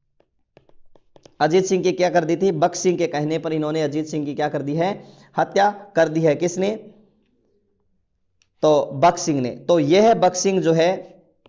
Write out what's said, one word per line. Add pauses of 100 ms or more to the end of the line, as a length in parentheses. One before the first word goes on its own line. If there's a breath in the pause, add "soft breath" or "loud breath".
(1400)
अजीत
सिंह
की
क्या
कर
दी
थी?
बक्स
सिंह
के
कहने
पर
इन्होंने
अजीत
सिंह
की
क्या
कर
दी
है? (340 loud breath)
हत्या (260)
कर
दी
है।
किसने? (1700)
तो
बक्स
सिंह
ने।
तो
यह
है
बक्स
सिंह
जो
है (280)